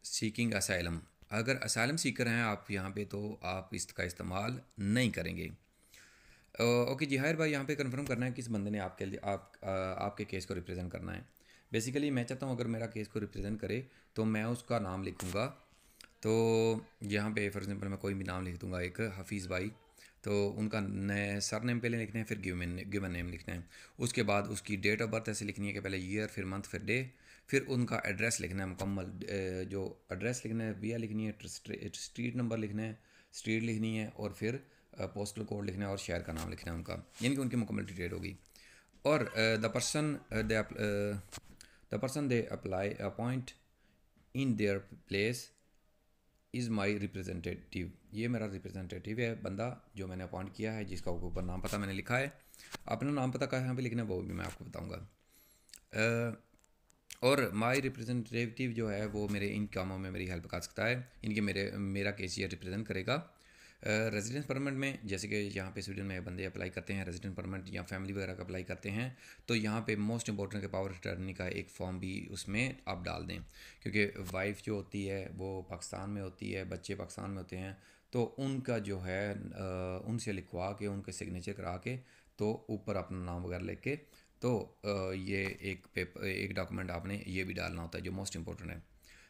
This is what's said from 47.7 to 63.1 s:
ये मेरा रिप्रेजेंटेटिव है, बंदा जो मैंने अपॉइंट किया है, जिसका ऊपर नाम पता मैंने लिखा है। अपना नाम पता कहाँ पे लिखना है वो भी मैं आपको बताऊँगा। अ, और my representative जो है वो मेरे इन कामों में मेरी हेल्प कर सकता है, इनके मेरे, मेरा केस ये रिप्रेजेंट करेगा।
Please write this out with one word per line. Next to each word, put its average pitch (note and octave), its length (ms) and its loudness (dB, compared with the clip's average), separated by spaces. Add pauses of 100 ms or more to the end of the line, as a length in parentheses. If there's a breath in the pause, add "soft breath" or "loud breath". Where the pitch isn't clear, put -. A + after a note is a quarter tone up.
ये A2 140 0
मेरा A#2 180 2
रिप्रेजेंटेटिव F#2+ 720 -6
है, A2+ 220 0
बंदा G2+ 540 -2
जो F#2+ 120 -4
मैंने F#2 160 -6
अपॉइंट F#2 320 -6
किया A2 180 0
है, G#2+ 120 -2
जिसका F#2 260 -2
ऊपर F2+ 300 0
नाम F#2 200 0
पता G2+ 160 0
मैंने G2 160 0
लिखा G#2+ 240 0
है। C#3 240 -2 (460 loud breath)
अपना C3 240 2
नाम C3 200 4
पता B2+ 140 2
कहाँ B2+ 300 2
पे C3 60 0
लिखना A#2 200 0
है A2 60 -2
वो F2+ 140 0
भी F#2 120 -4
मैं F2+ 120 -2
आपको - 200 -8
बताऊँगा। F2+ 440 -8 (840 loud breath)
अ, A#2 460 2 (840)
और C3 320 6
my A#2+ 260 4
representative A#2+ 880 -2
जो A2+ 200 0
है G#2 160 0
वो G#2 220 0
मेरे G2+ 200 2
इन G#2 180 0
कामों F#2+ 320 -2
में F#2+ 140 -4
मेरी F#2 160 -2
हेल्प F2 180 -4
कर F2 140 -4
सकता - 260 -2
है, B2 260 2 (120 loud breath)
इनके G#2+ 180 2
मेरे, G2 300 2
मेरा G2 400 0
केस G2 280 -4
ये G2 80 0
रिप्रेजेंट F#2+ 400 -4
करेगा। A#2 500 -2 (440 loud breath)